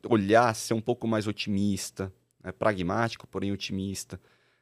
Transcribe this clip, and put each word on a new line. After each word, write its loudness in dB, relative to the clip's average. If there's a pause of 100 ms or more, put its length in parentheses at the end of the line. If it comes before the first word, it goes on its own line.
olhar, 6
ser -4
um -2
pouco -2
mais 0
otimista, -2 (320)
né? -10
Pragmático, -2
porém -4
otimista. -6 (420)